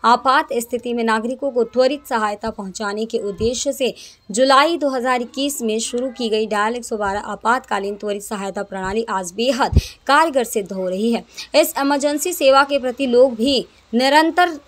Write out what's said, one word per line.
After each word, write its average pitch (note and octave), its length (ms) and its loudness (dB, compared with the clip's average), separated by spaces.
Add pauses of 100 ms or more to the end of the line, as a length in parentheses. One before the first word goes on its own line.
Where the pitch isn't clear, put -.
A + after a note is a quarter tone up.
आपात C4 480 2
स्थिति A#3 400 -4
में A#3 100 -2
नागरिकों A#3 480 -2
को A#3+ 120 0
त्वरित B3+ 440 0
सहायता G#3+ 420 -2
पहुंचाने G#3 560 -6
के A3+ 140 -4
उद्देश्य A3+ 540 -4
से B3 200 -2 (380)
जुलाई C4+ 460 4
दो C#4+ 120 -2
हज़ार B3+ 320 -2
इक्कीस C#4 400 -6
में A3 180 -2
शुरू B3 380 -4
की A#3 120 -4
गई G#3+ 180 -2
डायल G#3+ 280 -2
एक A#3 100 -10
सौ A3+ 120 -6
बारह G3+ 340 -4
आपातकालीन G#3 640 -2
त्वरित G3+ 280 -6
सहायता G3 400 -8
प्रणाली G3 460 -4
आज F#3+ 220 -4
बेहद A#3 480 2 (280)
कारगर C#4 360 4
सिद्ध G3+ 280 -6
हो F#3+ 180 -4
रही G#3 220 0
है। A3 140 -4 (300)
इस D#4 240 4
इमरजेंसी D4 540 0
सेवा C4+ 300 6
के C#4+ 160 0
प्रति B3+ 280 -2
लोग B3 280 4
भी A3+ 300 0 (280)
निरंतर D#4 560 4 (180)